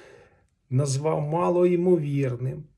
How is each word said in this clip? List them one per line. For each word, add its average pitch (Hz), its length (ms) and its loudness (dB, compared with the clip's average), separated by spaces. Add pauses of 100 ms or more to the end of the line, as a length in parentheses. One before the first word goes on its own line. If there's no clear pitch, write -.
(720)
назвав 143 500 0
малоймовірним 156 1400 0 (140)